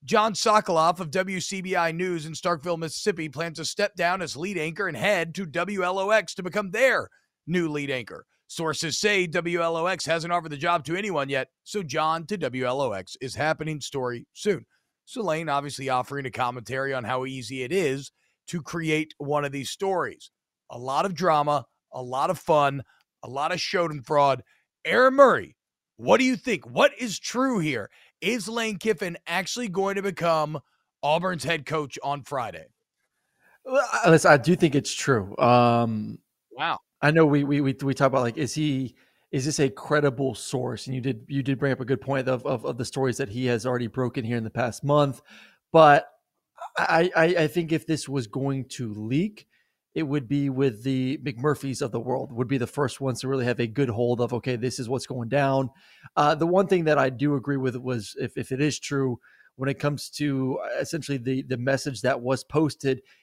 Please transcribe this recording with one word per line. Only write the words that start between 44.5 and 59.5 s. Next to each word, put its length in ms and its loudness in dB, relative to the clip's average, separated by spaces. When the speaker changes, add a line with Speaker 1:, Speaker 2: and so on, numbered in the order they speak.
Speaker 2:
month. 380 2
But 340 10
I, 380 2
I, 100 6
I 220 4
think 260 -2
if 120 -2
this 220 -2
was 180 -4
going 440 -4
to 240 -8
leak, 540 -2
it 100 -2
would 240 -2
be 220 0
with 340 0
the 360 -2
McMurphys 640 -2
of 100 -2
the 80 -4
world, 320 -4
would 160 -2
be 100 0
the 80 0
first 360 -2
ones 200 -4
to 60 -6
really 180 0
have 140 0
a 80 0
good 220 0
hold 320 0
of, 120 0
okay, 220 -2
this 240 -4
is 100 -6
what's 160 -4
going 240 -8
down. 400 2
Uh, 180 4
the 140 0
one 200 4
thing 180 4
that 120 6
I 120 4
do 260 0
agree 220 -2
with 180 0
was 440 -6
if, 180 -4
if 140 -6
it 100 -2
is 180 0
true, 400 -2